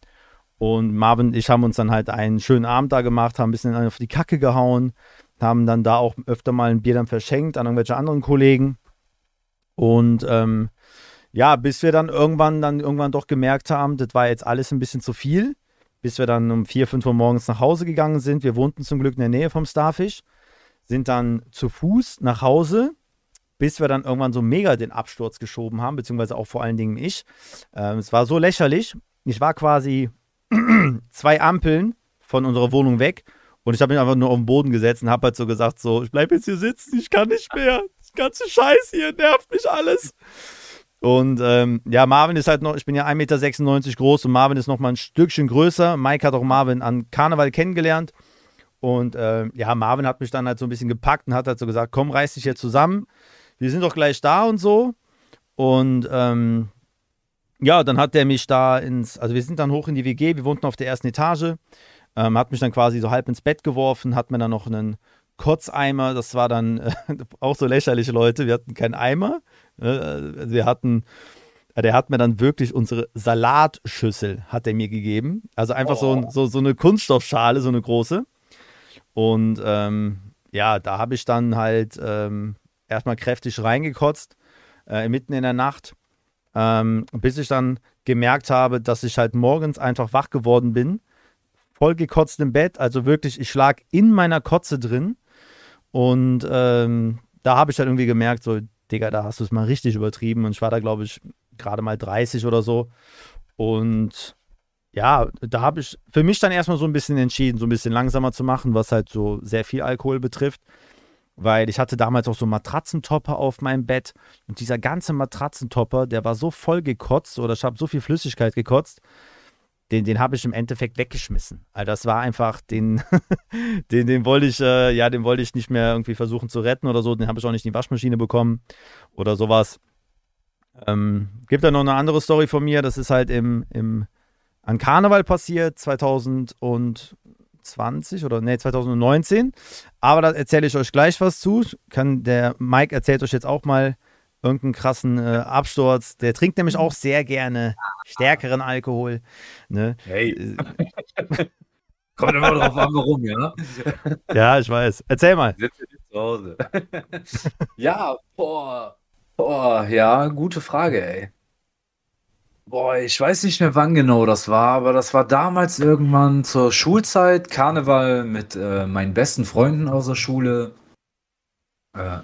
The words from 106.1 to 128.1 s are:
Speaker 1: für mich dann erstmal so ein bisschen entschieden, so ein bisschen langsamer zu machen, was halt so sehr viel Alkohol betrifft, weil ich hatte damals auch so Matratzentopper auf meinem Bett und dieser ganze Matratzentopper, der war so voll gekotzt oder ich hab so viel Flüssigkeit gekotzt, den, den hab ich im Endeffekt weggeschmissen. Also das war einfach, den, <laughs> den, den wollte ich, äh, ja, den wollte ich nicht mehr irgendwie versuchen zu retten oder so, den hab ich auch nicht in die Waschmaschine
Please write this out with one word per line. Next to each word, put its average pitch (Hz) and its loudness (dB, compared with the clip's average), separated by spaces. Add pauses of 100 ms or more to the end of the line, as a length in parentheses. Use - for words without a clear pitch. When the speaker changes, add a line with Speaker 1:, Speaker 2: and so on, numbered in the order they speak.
Speaker 1:
für 156 2
mich 190 2
dann 196 2
erstmal 180 0
so 147 -2
ein 160 -2
bisschen 147 -2
entschieden, 127 0
so 113 -2
ein 117 0
bisschen 117 -2
langsamer 127 0
zu - -6
machen, 127 -2
was 110 0
halt 110 0
so 104 -4
sehr 107 -4
viel 135 -6
Alkohol 131 -4
betrifft, 131 -4 (800)
weil 110 2
ich 107 -4
hatte 131 -2
damals 117 0
auch 113 -2
so - -4
Matratzentopper 147 -4
auf 135 -4
meinem 131 -2
Bett 127 -4 (340)
und - -14
dieser 120 -4
ganze 156 -4
Matratzentopper, 131 -4
der 113 -4
war 113 -2
so 147 -4
voll 170 -2
gekotzt - -4
oder 117 -2
ich - -6
hab 120 -4
so 160 -6
viel 143 -6
Flüssigkeit 123 -4
gekotzt, 127 -2 (920)
den, 110 0
den 107 0
hab 135 0
ich 127 -6
im 123 -4
Endeffekt 117 -6
weggeschmissen. - -6
Also 104 -8
das 104 -6
war 113 0
einfach, 117 -2
den, 110 -2 (440)
<laughs> 226 -6
den, 117 2
den 127 0
wollte 139 4
ich, 127 -2
äh, 127 2
ja, 117 2
den 120 -2
wollte 123 0
ich 117 -8
nicht 120 -6
mehr 117 0
irgendwie 117 -4
versuchen 117 -6
zu 120 -6
retten 123 -2
oder 120 0
so, 117 -2
den 113 -2
hab 110 -4
ich 113 -6
auch 117 -2
nicht 110 -4
in 113 -4
die 98 -6
Waschmaschine 123 -4